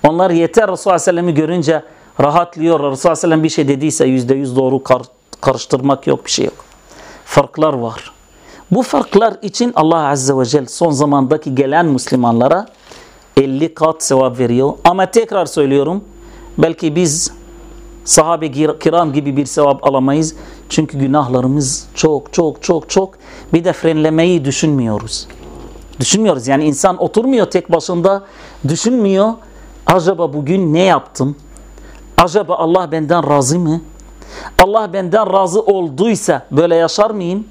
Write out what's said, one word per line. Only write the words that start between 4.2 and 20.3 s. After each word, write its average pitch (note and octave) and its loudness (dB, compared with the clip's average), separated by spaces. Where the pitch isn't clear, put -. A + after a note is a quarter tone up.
yüz C3+ -4
doğru, C3 0
kar-, B2+ 0
karıştırmak C3+ -2
yok, C3+ -2
bir - -12
şey - -2
yok. - -8
Farklar D3+ 0
var. A#2 -8
Bu G#3+ 2
farklar G#3+ 0
için A#3+ -4
Allah D#3 2
Azze C3+ 0
ve B2+ 2
Celle C3 0
son E3+ -2
zamandaki C#3+ 0
gelen C#3 2
Müslümanlara B2+ 0
elli C#3 0
kat D#3+ 0
sevap C3 0
veriyor. B2+ 2
Ama F#3 4
tekrar G#3 0
söylüyorum, C#3+ 0
belki D#3+ 0
biz E3+ -2
sahabe D#3+ 2
gir-, D3 -2
kiram D#3+ 2
gibi C#3 -2
bir C#3+ -2
sevap C#3+ 0
alamayız. C#3 0